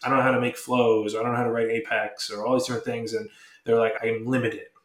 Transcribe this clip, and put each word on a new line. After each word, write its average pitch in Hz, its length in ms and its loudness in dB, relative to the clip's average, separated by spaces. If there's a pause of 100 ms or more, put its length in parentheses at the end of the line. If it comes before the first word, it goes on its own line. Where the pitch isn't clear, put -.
I 131 60 -4
don't 135 80 2
know 127 60 4
how 131 80 4
to 127 100 2
make 120 160 -2
flows, 113 580 2
or 110 60 -2
I - 20 -2
don't 120 100 -2
know 120 40 0
how 120 80 0
to 117 80 0
write 117 160 0
Apex," 110 600 -4
or 107 160 -6
all 127 80 2
these 127 120 2
different 120 200 -4
things. 117 260 -6
And 107 160 -4 (380)
they're 117 120 4
like, 113 240 2
"I'm 113 220 -2
limited." 123 440 -2 (160)